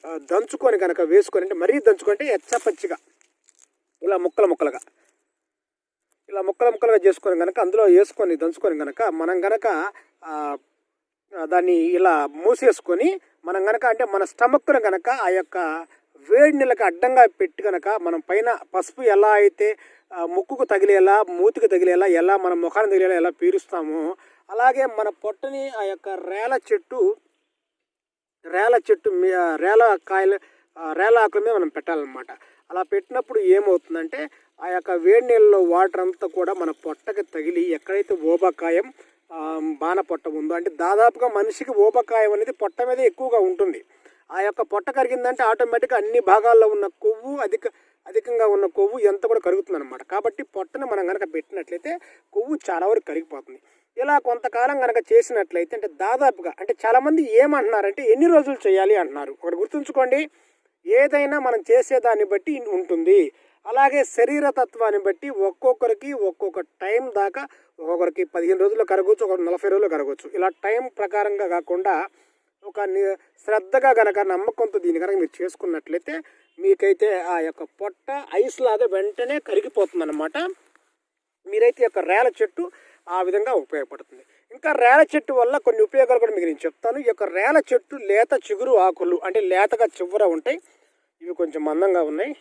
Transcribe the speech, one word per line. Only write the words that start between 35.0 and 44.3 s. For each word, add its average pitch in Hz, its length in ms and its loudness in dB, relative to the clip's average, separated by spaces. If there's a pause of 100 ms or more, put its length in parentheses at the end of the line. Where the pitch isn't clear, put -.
నీళ్ళలో 240 360 6
వాటర్ 359 380 2
అంతా 370 260 -4
కూడా - 280 -4
మన 170 160 -6
పొట్టకి 175 520 -10
తగిలి 170 480 -4
ఎక్కడైతే 190 440 -4
ఊబకాయం, 170 800 0 (400)
ఆ, 160 300 -8
బాణ 160 380 -4
పొట్ట 165 280 -8
ఉందో, 156 260 -6
అంటే 170 160 -4
దాదాపుగా 214 580 2
మనిషికి 220 420 -4
ఊబకాయం 220 600 2
అనేది 220 200 -4
పొట్ట - 300 -6
మీదే 254 240 0
ఎక్కువగా 240 320 0
ఉంటుంది. 185 460 0 (460)